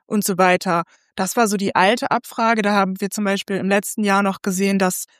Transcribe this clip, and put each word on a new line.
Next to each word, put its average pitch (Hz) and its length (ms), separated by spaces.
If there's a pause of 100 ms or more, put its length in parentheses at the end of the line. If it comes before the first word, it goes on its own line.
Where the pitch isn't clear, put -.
und 208 160
so 185 160
weiter. 180 460 (320)
Das 185 200
war 233 120
so 202 80
die 190 180
alte 208 380
Abfrage. 226 500
Da 202 100
haben 190 280
wir 196 100
zum 214 140
Beispiel 196 320
im 190 120
letzten 202 360
Jahr 196 180
noch 190 200
gesehen, 196 360
dass 185 280 (140)